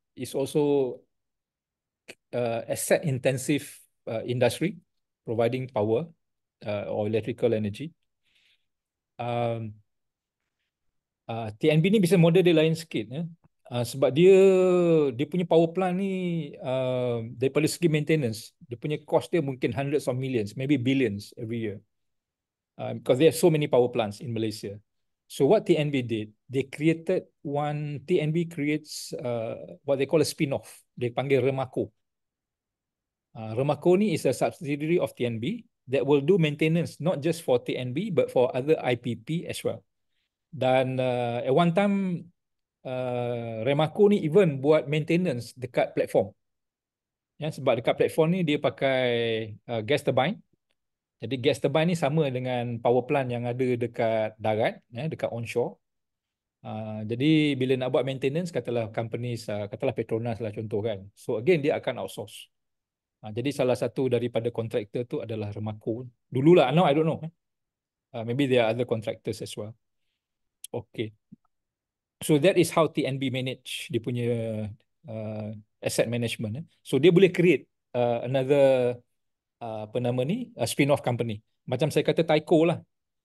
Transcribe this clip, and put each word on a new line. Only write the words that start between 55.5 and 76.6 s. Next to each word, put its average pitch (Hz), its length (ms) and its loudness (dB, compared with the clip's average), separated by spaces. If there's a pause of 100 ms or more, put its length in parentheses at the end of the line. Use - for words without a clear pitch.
Uh, 110 400 -10
jadi 143 560 2
bila 131 160 2
nak 127 200 -2
buat 131 80 2
maintenance, 135 440 -4
katalah 120 400 -4
companies, 117 640 -8
uh, 104 160 -6
katalah 127 240 -4
Petronas 117 480 -4
lah 113 80 -6
contoh 107 320 -6
kan. 101 320 -6
So 113 280 -6
again, 160 200 2
dia 135 160 0
akan 113 280 -6
outsource. - 440 -14 (720)
Uh, 110 120 -14
jadi 123 200 -4
salah 127 240 2
satu 131 320 -2
daripada 120 400 0
kontraktor 117 560 -4
tu 147 160 -8
adalah 107 320 -8
Remaco. 110 560 -8 (200)
Dululah, 139 440 6
now 165 160 4
I 143 80 4
don't 160 120 2
know, - 120 -4
eh. 160 120 -12 (800)
Uh, 117 120 -8
maybe 127 240 0
there 123 160 4
are 110 120 0
other 120 120 -2
contractors 110 560 -6
as - 120 -12
well. 107 160 -10 (1000)
Okay. 113 400 -8 (1120)
So 151 160 4
that 180 160 4
is 165 160 2
how 156 160 4
T 151 160 -4
N 131 160 -4
B 135 80 -2
manage 127 640 -8
dia 117 80 0
punya, 120 280 -4 (760)
uh, 107 440 -10 (360)
asset 117 240 -2
management, 117 520 -4